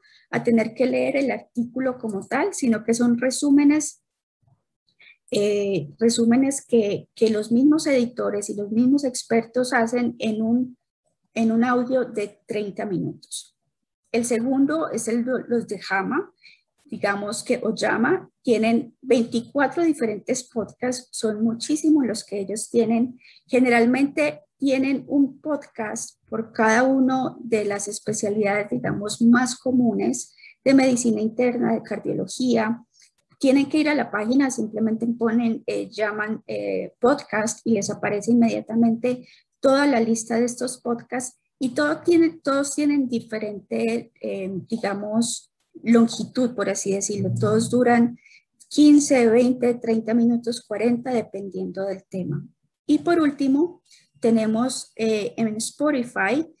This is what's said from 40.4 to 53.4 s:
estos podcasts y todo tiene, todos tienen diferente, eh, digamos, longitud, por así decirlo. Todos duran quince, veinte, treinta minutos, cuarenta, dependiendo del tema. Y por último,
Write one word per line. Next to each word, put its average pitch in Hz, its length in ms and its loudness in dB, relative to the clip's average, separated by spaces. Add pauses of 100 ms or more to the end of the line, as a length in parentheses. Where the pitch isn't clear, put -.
estos 247 340 -6
podcasts 240 580 -8 (220)
y 262 100 -2
todo 302 300 -2
tiene, 330 420 2
todos 277 340 -2
tienen 294 340 0
diferente, 226 1120 -6
eh, 196 300 -6 (180)
digamos, 208 800 -4 (320)
longitud, 233 720 2
por 196 140 -2
así 196 240 -4
decirlo. 196 460 -4
Todos 214 300 2
duran 240 480 2 (520)
quince, 294 580 6
veinte, 240 480 2
treinta 226 400 -2
minutos, 233 520 0
cuarenta, 240 460 -2
dependiendo 190 720 -6
del 190 200 -8
tema. - 380 -6 (440)
Y 302 120 2
por 339 220 2
último, 285 640 0 (360)